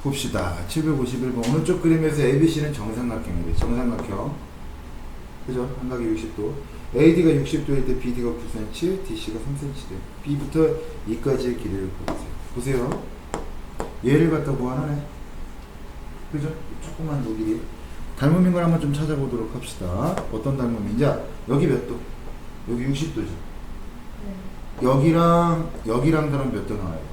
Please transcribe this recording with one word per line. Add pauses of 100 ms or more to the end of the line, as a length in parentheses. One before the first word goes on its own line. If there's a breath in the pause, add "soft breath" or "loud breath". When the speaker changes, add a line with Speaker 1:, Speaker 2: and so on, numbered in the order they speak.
Speaker 1:
봅시다. (100)
칠백오십일
번.
오른쪽
그림에서
에이비씨는
정삼각형이래.
정삼각형. (1120)
그죠?
삼각이
육십
도. (400 loud breath)
에이디가
육십
도일
때
비디가
구 (120)
센티,
디씨가
삼
센티
돼. (280)
B부터 (320 loud breath)
E까지의
길이를 (160)
보세요. (280)
보세요. (1000)
얘를
갖다
구하는
애. (1300)
그죠? (320)
조그만
요
길이. (560 loud breath)
닮음인
걸
한번
좀
찾아보도록
합시다. (460)
어떤
닮음인지. (420)
여기
몇
도? (720)
여기
육십
도죠. (960)
Speaker 2:
네. (520)
Speaker 1:
여기랑 (180)
여기랑
그럼
몇
도
나와야
돼? (120)